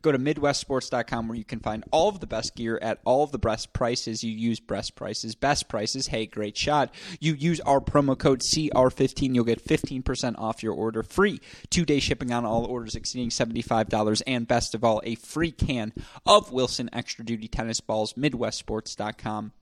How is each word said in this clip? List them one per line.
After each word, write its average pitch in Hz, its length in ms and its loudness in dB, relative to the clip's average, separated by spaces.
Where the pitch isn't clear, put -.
Go 156 120 4
to 135 60 4
midwest 143 420 2
sports 131 280 -2
dot 120 200 -2
com 117 180 -4
where 113 100 -6
you 110 80 -8
can 117 140 -8
find 107 320 -4
all 160 180 6
of 196 120 -4
the 143 80 -8
best 110 260 -4
gear 113 260 -2
at 110 240 -2
all 131 200 6
of 143 80 -4
the 135 60 -4
best 110 340 -2
prices. 120 500 -2
You 113 80 -4
use 110 300 0
best - 340 -6
prices, 107 400 -8
best - 340 0
prices. 110 380 -4
Hey, 113 200 -2
great 104 300 -6
shot. 147 380 0
You 156 160 2
use 156 280 0
our 139 180 6
promo 139 360 2
code 135 280 4
C 156 320 0
R 127 140 6
fifteen. 135 440 0
You'll 120 100 4
get 113 160 2
fifteen 139 440 -2
percent 127 340 -2
off 110 240 -4
your 110 120 -2
order. 110 280 -2
Free 190 380 2
two-day 156 300 2
shipping 127 340 0
on 120 120 0
all 113 200 2
orders 117 300 -6
exceeding 117 360 -6
seventy-five 113 580 0
dollars. 107 320 2
And 123 260 -2
best 120 300 0
of 110 80 -2
all, 113 200 4
a 113 120 -4
free 165 340 -2
can 117 420 -2
of - 280 6
Wilson 123 400 -2
Extra 117 320 -8
Duty 110 240 -6
Tennis 113 320 -4
Balls, 107 360 -2
midwest 120 360 0
sports - 420 -8
dot 107 220 -6
com. 107 340 -6